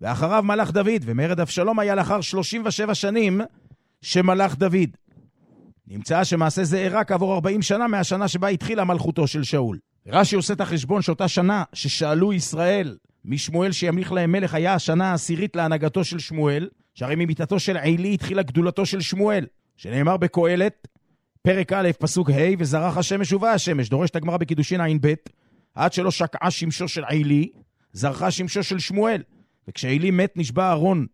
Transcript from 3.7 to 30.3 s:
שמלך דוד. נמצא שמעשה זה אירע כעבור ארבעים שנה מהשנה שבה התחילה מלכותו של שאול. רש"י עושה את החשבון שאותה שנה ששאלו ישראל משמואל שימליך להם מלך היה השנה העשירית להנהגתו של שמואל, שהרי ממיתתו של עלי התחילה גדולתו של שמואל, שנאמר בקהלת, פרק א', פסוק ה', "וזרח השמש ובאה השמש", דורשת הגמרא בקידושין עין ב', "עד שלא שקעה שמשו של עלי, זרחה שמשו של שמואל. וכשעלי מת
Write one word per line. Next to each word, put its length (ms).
שמלך 540
דוד. 340
נמצא 360
שמעשה 400
זה 140
אירע 260
כעבור 300
ארבעים 280
שנה 260
מהשנה 400
שבה 200
התחילה 360
מלכותו 440
של 160
שאול. 360
רש"י 280
עושה 180
את 80
החשבון 400
שאותה 260
שנה 360
ששאלו 600
ישראל 640
משמואל 460
שימליך 400
להם 200
מלך 220
היה 200
השנה 380
העשירית 440
להנהגתו 480
של 160
שמואל, 480
שהרי 220
ממיתתו 440
של 180
עלי 360
התחילה 300
גדולתו 420
של 160
שמואל, 440
שנאמר 400
בקהלת, 680
פרק 320
א', 160
פסוק 300
ה', 40
"וזרח 380
השמש 360
ובאה 180
השמש", 380
דורשת 260
הגמרא 220
בקידושין 440
עין 200
ב', 120
"עד 180
שלא 180
שקעה 400
שמשו 360
של 180
עלי, 440
זרחה 380
שמשו 320
של 160
שמואל. 420
וכשעלי 440
מת 260